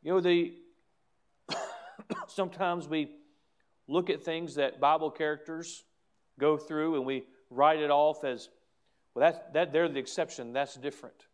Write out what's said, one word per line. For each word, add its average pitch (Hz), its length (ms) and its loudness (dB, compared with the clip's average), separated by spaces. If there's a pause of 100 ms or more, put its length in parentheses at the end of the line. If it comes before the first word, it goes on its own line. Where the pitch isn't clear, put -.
You 170 80 -2
know, 190 60 4
the, 170 340 2 (960)
<coughs> - 60 -4 (720)
sometimes 175 600 -4
we 151 220 -2 (760)
look 175 240 0
at 156 100 -2
things 165 320 -6
that 135 260 0
Bible 156 300 2
characters 156 760 -6 (560)
go 151 180 4
through 156 360 -2
and 135 140 0
we 131 180 -4 (240)
write 147 300 6
it 151 100 0
off 147 340 4
as, 131 260 -6 (680)
"Well, 147 160 6
that's, - 220 -12
that, 160 200 0
they're 165 160 4
the 139 80 -6
exception, 131 560 -6
that's 139 220 -2
different." 135 580 -12